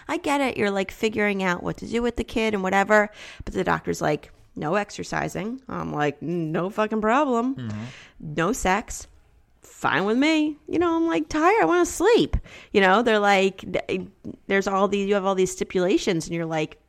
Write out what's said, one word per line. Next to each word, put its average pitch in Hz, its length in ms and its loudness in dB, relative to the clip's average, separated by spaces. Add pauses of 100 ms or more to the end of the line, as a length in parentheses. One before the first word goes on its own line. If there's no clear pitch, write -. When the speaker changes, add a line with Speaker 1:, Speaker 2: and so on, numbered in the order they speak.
Speaker 1:
I 311 100 -4
get 285 240 0
it. 254 160 -2
You're, 202 140 0
like, 196 180 -2
figuring 208 540 -2
out 180 180 0
what 170 160 -6
to - 100 -12
do 233 140 -2
with 240 140 -2
the 233 80 -4
kid 220 320 -2
and 190 80 -2
whatever. 202 480 4 (340)
But 202 80 -10
the 190 100 -2
doctor's 170 380 -2
like, 151 300 -2 (240)
"No 160 200 -2
exercising." 185 920 -6
I'm 160 240 -8
like, 147 300 -2
"No 165 480 -4
fucking 214 300 -2
problem." 254 540 0
Speaker 2:
Mm-hmm. 120 260 -8 (380)
Speaker 1:
"No 165 320 -2
sex." - 540 -4 (560)
Fine 135 440 -2
with 220 120 0
me. 302 400 2 (100)
You - 120 -2
know, 339 160 2
I'm, 330 120 2
like, 330 220 -2
tired. 359 320 2
I 339 40 4
wanna 339 200 4
sleep. 370 500 2 (360)
You 202 100 4
know, 196 220 6
they're 220 160 4
like, 196 400 2 (280)
th-, 185 200 -4 (400)
there's 196 200 2
all 196 200 2
these, 196 200 0
you 202 60 2
have 196 120 0
all 196 100 2
these 185 160 2
stipulations 190 720 0
and 175 100 -8
you're 165 120 -4
like, 160 420 -4